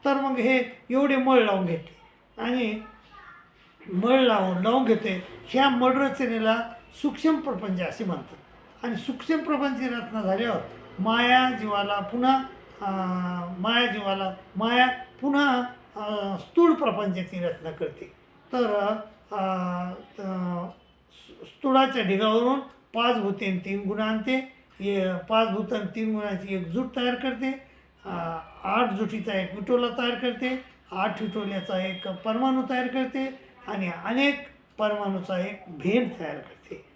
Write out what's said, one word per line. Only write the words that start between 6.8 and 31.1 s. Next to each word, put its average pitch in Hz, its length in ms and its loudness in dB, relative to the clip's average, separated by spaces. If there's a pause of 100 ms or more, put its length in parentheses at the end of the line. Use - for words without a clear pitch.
सूक्ष्म 302 380 2
प्रपंच 190 420 -4
असे 170 220 -4
म्हणतात. 170 340 -6 (480)
आणि 233 100 -2
सूक्ष्म 269 420 -2
प्रपंच 277 440 0
रचना 233 400 -4
झाल्यावर 196 380 0 (400)
माया 240 520 4
जीवाला 202 480 -2
पुन्हा, 247 360 2 (460)
अं, 180 760 -2
माया 233 260 2
जीवाला, 196 500 -2 (200)
माया 240 320 6 (340)
पुन्हा, 277 380 4 (360)
अं, 208 420 -4
स्थूळ 339 360 4
प्रपंचाची 185 720 -2
रचना 165 280 -4
करते. - 420 -10 (400)
तर, 214 420 2 (360)
अं, 185 640 -2 (240)
त-, 185 540 -4 (760)
स्थूळाच्या 262 580 2
ढिगावरून 220 560 4 (340)
पाच 233 280 2
भूते 196 240 -2
आणि 185 140 0
तीन 196 280 -6
गुण 208 120 -2
आणते. 220 400 0 (420)
हे 190 360 0 (120)
पाच 220 200 4
भूत 196 240 -2
आणि 208 120 -2 (100)
तीन 220 200 -2
गुणांची 196 400 -4
एक 175 120 -4
जूट 233 280 -4
तयार 247 200 0
करते. 254 360 -4 (540)
अं, 170 340 -6 (240)
आठ 208 300 2
जुटीचा 214 400 -4
एक 185 220 -4
विटोला 240 320 2
तयार 240 280 -2
करते. 254 480 -4 (280)
आठ 196 300 -2